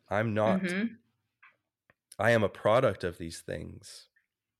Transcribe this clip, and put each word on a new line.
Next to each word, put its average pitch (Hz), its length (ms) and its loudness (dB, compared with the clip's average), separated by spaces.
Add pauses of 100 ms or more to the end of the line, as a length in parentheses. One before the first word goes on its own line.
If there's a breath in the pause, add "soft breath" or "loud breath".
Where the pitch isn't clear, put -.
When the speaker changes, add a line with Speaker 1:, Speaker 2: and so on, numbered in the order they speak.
Speaker 1:
I'm 107 240 0
not, 107 280 2
Speaker 2:
Mm-hmm. 190 320 -4 (1300)
Speaker 1:
I 110 120 4
am 113 120 4
a 92 60 0
product 113 540 2
of 87 140 -6
these 82 240 -12
things. 87 640 -14 (520)